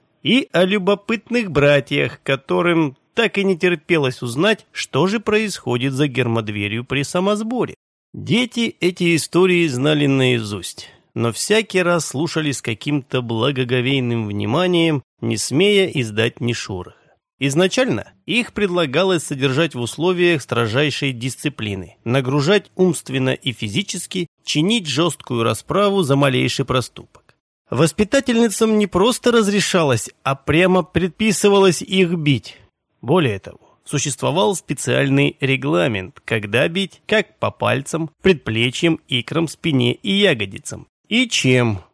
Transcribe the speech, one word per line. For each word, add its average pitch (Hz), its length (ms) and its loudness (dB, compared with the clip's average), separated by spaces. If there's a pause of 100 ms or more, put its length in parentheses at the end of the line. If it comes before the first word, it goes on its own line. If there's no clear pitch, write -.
(220)
И 247 320 2
о 170 100 4
любопытных 202 880 -2
братьях, 143 720 2
которым 165 720 0 (200)
так 226 240 0
и 196 40 0
не 190 140 2
терпелось 160 640 0
узнать, 147 500 -2
что - 360 0
же 220 120 0
происходит 170 720 -2
за 143 140 0
гермодверью 113 760 -2
при 139 180 -4
самосборе. 208 720 -2 (380)
Дети 220 680 -2
эти 175 360 0
истории 175 520 2
знали 143 400 0
наизусть, 120 840 0 (240)
но 117 180 0
всякий 208 520 0
раз 170 240 0
слушали 156 440 -2
с - 80 -6
каким-то 131 600 -4
благоговейным 123 1040 0
вниманием, 151 760 0 (180)
не 113 160 -2
смея 190 480 2
издать 113 560 -2
ни 117 120 -2
шороха. 90 420 -10 (420)
Изначально 160 760 0 (120)
их 214 280 -2
предлагалось 175 720 0
содержать 139 500 0
в 123 40 -6
условиях 175 600 0
строжайшей 127 720 -2
дисциплины, 110 880 -6
нагружать 135 720 0
умственно 135 600 0
и - 180 -6
физически, 160 720 -6 (180)
чинить 180 440 0
жёсткую 135 560 -2
расправу 190 580 0
за 139 140 2
малейший 131 500 0
проступок. - 680 -6 (340)
Воспитательницам 220 1120 2
не 208 80 2
просто 226 440 2
разрешалось, 190 800 2 (140)
а 135 100 -2
прямо 180 480 2
предписывалось 196 1040 2
их 185 320 2
бить. 147 420 0 (440)
Более 127 380 0
того, - 460 -20
существовал 151 680 -2
специальный 139 840 0
регламент, 135 880 -2
когда 113 420 0
бить, 180 400 -6
как - 320 -2
по 107 120 -2
пальцам, 139 600 -4 (100)
предплечьям, 131 840 0
икрам, 143 400 -2
спине 123 460 0
и - 180 -6
ягодицам. 101 760 -2 (200)
И 233 220 0
чем? 120 540 2 (100)